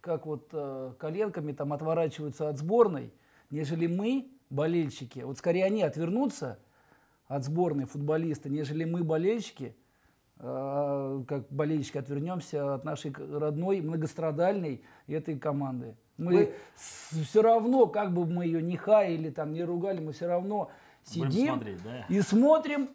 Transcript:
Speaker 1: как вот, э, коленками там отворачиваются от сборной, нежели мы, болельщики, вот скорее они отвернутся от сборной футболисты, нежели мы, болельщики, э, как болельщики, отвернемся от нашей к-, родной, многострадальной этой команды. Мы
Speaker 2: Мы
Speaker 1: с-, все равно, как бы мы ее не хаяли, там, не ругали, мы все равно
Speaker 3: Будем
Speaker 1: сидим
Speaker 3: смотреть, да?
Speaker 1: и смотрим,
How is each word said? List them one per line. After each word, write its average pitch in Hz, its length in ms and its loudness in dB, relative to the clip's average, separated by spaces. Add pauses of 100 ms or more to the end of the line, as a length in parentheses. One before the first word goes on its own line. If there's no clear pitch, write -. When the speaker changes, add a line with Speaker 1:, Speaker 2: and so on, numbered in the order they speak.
Speaker 1:
как 160 240 -4
вот, 151 260 -8
э, 135 460 -8
коленками 170 540 -4
там 143 200 -4
отворачиваются 156 760 -2
от 139 80 -6
сборной, 165 520 2 (400)
нежели 156 360 -2
мы, 220 420 0 (220)
болельщики, 143 720 -2
вот 127 180 -8
скорее 180 260 2
они 202 180 2
отвернутся 165 760 -2 (720)
от 135 160 -4
сборной 147 420 0
футболисты, 151 640 -2
нежели 151 340 -2
мы, 170 200 -2
болельщики, 160 720 -2 (640)
э, 139 880 -2
как 139 240 -4
болельщики, 147 480 -2
отвернемся 143 760 -4
от 135 100 -8
нашей 151 260 -6
к-, 139 80 -12 (220)
родной, 165 400 0
многострадальной 160 1000 0 (260)
этой 151 300 -4
команды. 131 580 -4 (200)
Мы 170 160 2
Speaker 2:
Мы - 220 6 (220)
Speaker 1:
с-, - 480 -6
все 214 180 4
равно, 226 440 8
как 208 260 -2
бы 175 140 2
мы 175 200 -2
ее 165 140 0
не 170 160 -2
хаяли, 175 540 4
там, 151 220 -6
не 165 120 -2
ругали, 175 360 -2
мы 156 120 -6
все 170 160 -6
равно 190 420 -2 (440)
Speaker 3:
Будем 139 160 0
Speaker 1:
сидим 269 240 2
Speaker 3:
смотреть, 104 300 -6
да? 120 240 -10
Speaker 1:
и 196 120 2
смотрим, 285 760 6